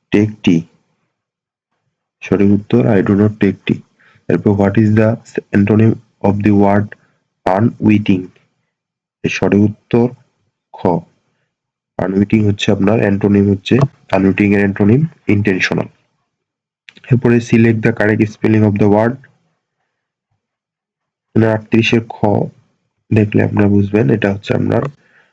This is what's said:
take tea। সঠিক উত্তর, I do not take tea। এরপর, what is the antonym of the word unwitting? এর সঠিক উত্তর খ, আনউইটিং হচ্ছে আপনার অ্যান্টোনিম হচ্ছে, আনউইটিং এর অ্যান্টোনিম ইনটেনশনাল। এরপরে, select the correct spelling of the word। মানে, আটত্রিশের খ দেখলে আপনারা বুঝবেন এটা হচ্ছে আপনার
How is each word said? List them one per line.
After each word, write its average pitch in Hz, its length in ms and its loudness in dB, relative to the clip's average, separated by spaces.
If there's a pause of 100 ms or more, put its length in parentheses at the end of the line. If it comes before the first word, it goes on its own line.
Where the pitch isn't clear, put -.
(140)
take 104 180 0 (120)
tea। 85 160 2 (1600)
সঠিক 101 300 0
উত্তর, 110 360 0
I 104 160 2
do 101 120 0
not 104 180 2
take 98 240 -2 (100)
tea। - 140 -4 (480)
এরপর, - 220 0
what 101 280 0
is 107 180 2
the 110 200 2 (360)
antonym 107 400 2 (300)
of 101 140 0
the 104 160 0
word 101 340 2 (600)
unwitting? 104 800 0 (960)
এর 85 80 -4
সঠিক 95 300 0
উত্তর 117 480 0 (640)
খ, - 140 -6 (1120)
আনউইটিং 101 480 0
হচ্ছে 101 260 -2
আপনার 101 260 0
অ্যান্টোনিম 101 520 0
হচ্ছে, 98 260 -2 (360)
আনউইটিং 95 400 0
এর 101 60 0
অ্যান্টোনিম 101 480 0 (200)
ইনটেনশনাল। 92 600 -2 (1300)
এরপরে, 120 240 2
select 117 440 0
the 113 120 0
correct 107 320 0
spelling 107 400 0
of 101 100 2
the 104 160 2
word। 113 260 0 (2250)
মানে, 110 160 2
আটত্রিশের 110 560 0
খ - 160 -10 (920)
দেখলে 104 280 0
আপনারা 104 260 0
বুঝবেন 101 420 0
এটা 104 240 0
হচ্ছে 101 200 -6
আপনার 104 280 -2 (500)